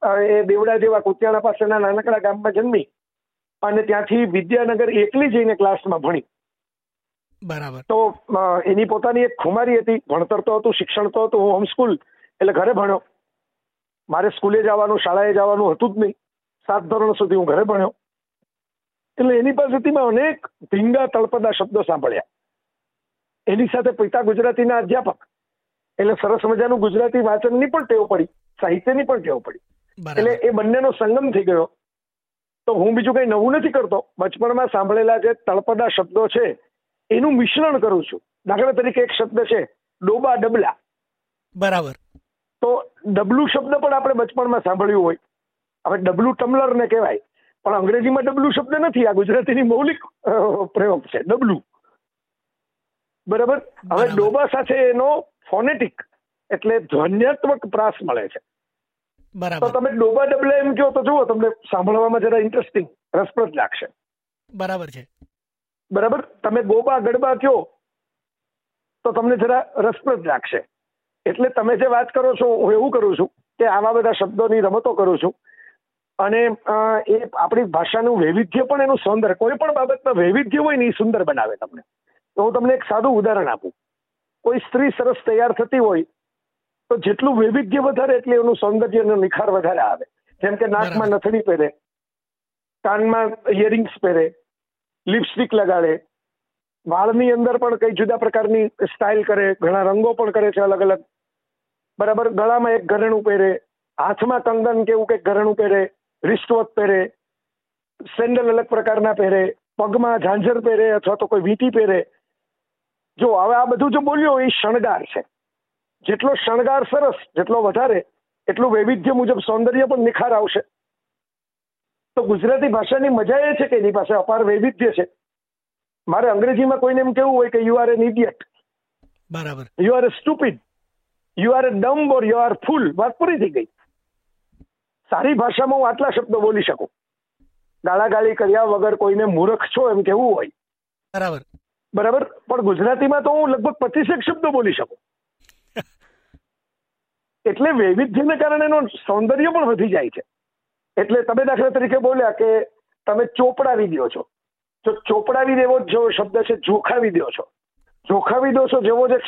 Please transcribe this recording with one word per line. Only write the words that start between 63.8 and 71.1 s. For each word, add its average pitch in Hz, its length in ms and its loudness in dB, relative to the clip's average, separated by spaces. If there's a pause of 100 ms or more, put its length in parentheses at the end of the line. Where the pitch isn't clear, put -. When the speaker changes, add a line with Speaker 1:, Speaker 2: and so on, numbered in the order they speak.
Speaker 2:
બરાબર 185 320 -8
છે. 127 220 -20 (840)
Speaker 1:
બરાબર? 226 280 0
તમે 220 420 -4
ગોબા 233 360 0
ગડબા 247 360 0
કહો 240 340 0 (1400)
તો 233 80 -2
તમને 233 240 0
જરા 247 300 0 (100)
રસપ્રદ 226 500 -2
લાગશે. 131 420 -4 (580)